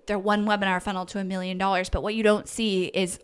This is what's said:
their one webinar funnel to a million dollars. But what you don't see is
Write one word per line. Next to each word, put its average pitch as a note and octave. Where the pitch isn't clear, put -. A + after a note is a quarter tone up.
their G#3
one G#3
webinar G3
funnel F#3
to G3
a G3
million F#3
dollars. F#3
But D3
what G#3+
you A3
don't G#3
see F#3+
is F#3